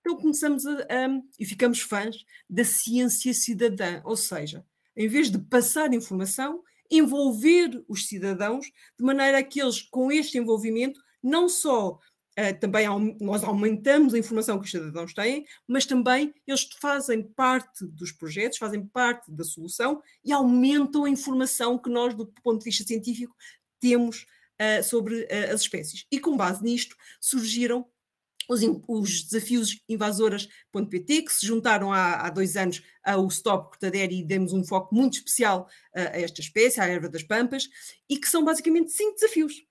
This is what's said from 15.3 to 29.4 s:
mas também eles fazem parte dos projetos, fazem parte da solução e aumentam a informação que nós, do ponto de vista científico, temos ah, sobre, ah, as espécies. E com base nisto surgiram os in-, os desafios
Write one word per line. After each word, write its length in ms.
mas 180
também 480
eles 220
fazem 440
parte 600
dos 280
projetos, 460
fazem 280
parte 460
da 100
solução 580
e 80
aumentam 720
a 60
informação 680
que 140
nós, 240
do 120
ponto 160
de 60
vista 180
científico, 500
temos 440
ah, 240
sobre, 480
ah, 240
as 80
espécies. 480
E 80
com 180
base 260
nisto 340
surgiram 680
os 140
in-, 240
os 380
desafios 640